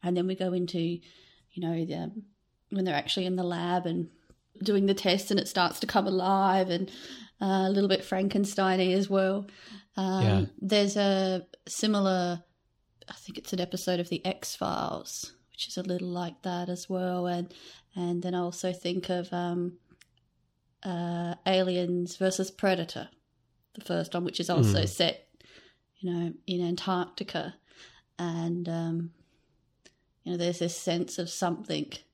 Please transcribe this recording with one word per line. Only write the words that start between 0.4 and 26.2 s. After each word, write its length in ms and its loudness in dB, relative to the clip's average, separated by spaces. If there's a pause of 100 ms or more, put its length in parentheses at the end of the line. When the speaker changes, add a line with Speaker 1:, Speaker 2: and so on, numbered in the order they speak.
Speaker 1:
into, 260 -2
you 220 -2 (560)
know, 280 -2
the, 260 -6 (580)
when 160 0
they're 100 0
actually 300 0
in 100 0
the 80 0
lab 440 0
and 220 -2 (540)
doing 220 4
the 80 6
test, 380 2
and 80 4
it 80 -2
starts 320 2
to 80 -2
come 200 4
alive 640 4
and, 200 0 (520)
uh, 260 4
a 40 4
little 180 4
bit 140 4
Frankenstein-y 880 2
as 180 2
well. 380 2 (500)
Um, 260 0
Speaker 2:
Yeah. 220 4 (160)
Speaker 1:
there's 360 2
a 500 2 (200)
similar, 760 2 (640)
I 80 -16
think 240 -12
it's 140 -8
an 60 -2
episode 400 0
of 100 -2
The 140 -2
X-Files, 1120 -4 (180)
which 160 -8
is 100 -8
a 60 -6
little 260 -4
like 340 -6
that 260 -4
as 200 -6
well. 380 -2
And, 240 -2 (440)
and 280 -2
then 100 -2
I 60 0
also 340 -2
think 360 -4
of, 240 -2
um, 440 -2 (1080)
uh, 520 -4 (100)
Aliens 720 2
versus 340 0
Predator, 580 0 (640)
the 80 -14
first 320 -4
one, 100 -2
which 160 -4
is 100 -2
also 340 6
Speaker 2:
Mm. 60 0
Speaker 1:
set, 380 0 (720)
you 120 -4
know, 220 -2 (140)